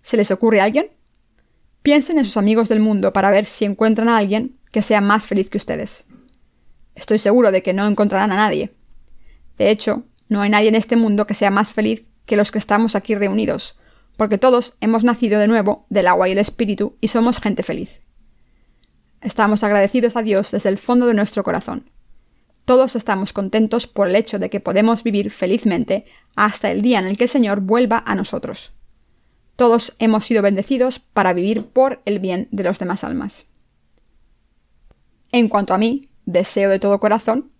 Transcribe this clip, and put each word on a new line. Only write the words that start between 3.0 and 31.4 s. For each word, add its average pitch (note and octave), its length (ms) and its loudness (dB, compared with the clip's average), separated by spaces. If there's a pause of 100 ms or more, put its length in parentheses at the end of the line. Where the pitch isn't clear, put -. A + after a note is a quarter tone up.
para G3 180 2
ver G#3 140 4
si - 220 -4
encuentran A3 420 0
a A#3 80 4
alguien G#3+ 400 -2 (140)
que G#3+ 100 -2
sea G#3 220 2
más G#3 240 0
feliz G3 240 -2
que G3+ 80 -4
ustedes. - 480 -10 (880)
Estoy - 240 -2
seguro G#3 340 4
de F#3 100 2
que F#3 120 -2
no G3 120 -2
encontrarán G#3 460 0
a F#3 40 0
nadie. G3 360 0 (840)
De G3+ 100 2
hecho, G#3+ 360 -2 (260)
no G3+ 100 0
hay G3+ 80 0
nadie G#3 200 4
en A3 80 2
este A3+ 200 0
mundo G#3+ 300 0
que G#3 80 -4
sea G3+ 160 0
más G3+ 240 -2
feliz A3 320 -4 (180)
que G#3+ 120 -2
los G#3 140 2
que - 80 -4
estamos G#3+ 380 0
aquí G#3 180 -4
reunidos, G3+ 640 -4 (380)
porque G#3 220 0
todos B3 420 2
hemos A3+ 240 0
nacido A3 360 2
de G#3 80 4
nuevo G#3 420 0
del F#3+ 160 2
agua F3+ 240 4
y - 20 -2
el F#3+ 60 0
Espíritu G3+ 640 -2
y G#3+ 60 -2
somos A#3+ 300 0
gente - 240 -4
feliz. - 380 -10 (1200)
Estamos G#3+ 420 0
agradecidos G#3+ 540 2
a A#3 60 -2
Dios G3+ 300 0
desde G3+ 180 0
el G3+ 80 -2
fondo B3 280 2
de A#3 80 2
nuestro G#3 300 -2
corazón. E3+ 400 -6 (800)
Todos B3+ 300 2
estamos G#3 380 -4
contentos G#3+ 560 -2
por G3 200 -2
el F3+ 60 -2
hecho G#3+ 240 -4
de F#3 100 -6
que G3 120 -6
podemos A3 420 0
vivir G#3 280 -2
felizmente G3 760 -2 (320)
hasta G#3 340 -2
el F3+ 100 -4
día A3+ 200 2
en F#3 60 -4
el G3 100 -4
que B3 80 0
el A#3+ 60 0
Señor G#3 300 0
vuelva A3+ 460 0
a - 80 -4
nosotros. - 580 -8 (840)
Todos A#3 420 2
hemos A3 260 2
sido A3 180 0
bendecidos A#3+ 560 0
para - 340 0
vivir G3+ 340 -2